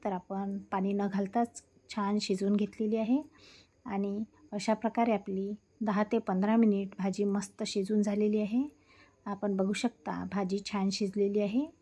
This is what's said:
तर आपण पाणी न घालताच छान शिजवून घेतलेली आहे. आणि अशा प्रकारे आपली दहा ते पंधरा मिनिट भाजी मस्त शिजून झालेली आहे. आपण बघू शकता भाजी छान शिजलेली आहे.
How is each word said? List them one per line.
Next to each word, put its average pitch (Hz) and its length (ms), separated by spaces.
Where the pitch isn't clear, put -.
तर 208 80
आपण 196 460
पाणी 196 220
न 202 140
घालताच 196 540
छान 202 300
शिजवून 196 360
घेतलेली 214 420
आहे. 233 240
आणि 202 380
अशा 208 220
प्रकारे 226 380
आपली 196 420
दहा 208 300
ते 233 80
पंधरा 208 360
मिनिट 202 440
भाजी 196 240
मस्त 202 440
शिजून 208 340
झालेली 208 380
आहे. 214 240
आपण 202 300
बघू 190 180
शकता 202 580
भाजी 196 340
छान 196 240
शिजलेली 202 500
आहे. 208 260